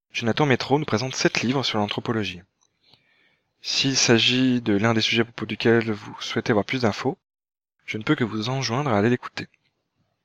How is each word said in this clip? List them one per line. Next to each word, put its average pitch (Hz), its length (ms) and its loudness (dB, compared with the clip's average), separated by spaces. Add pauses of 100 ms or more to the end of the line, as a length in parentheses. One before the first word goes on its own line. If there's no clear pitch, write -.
(120)
Jonathan 117 340 0
Métro 135 320 2
nous 151 80 -2
présente 131 300 -2
sept - 260 0
livres 123 220 0
sur - 160 -2
l'anthropologie. 104 640 -4 (1200)
S'il 135 340 -2
s'agit 123 640 4
de 113 120 0
l'un 110 200 2
des 110 80 2
sujets 113 220 2
à - 20 -2
propos - 220 -10
duquel 113 440 2
vous 101 280 -10
souhaitez - 320 -4
avoir 101 140 2
plus 131 160 -4
d'infos, 120 360 -2 (680)
je - 120 -8
ne 110 60 -8
peux 151 120 2
que 131 80 -2
vous 107 260 -4
enjoindre 131 420 -2
à 104 60 4
aller 104 120 4
l'écouter. - 380 -4 (760)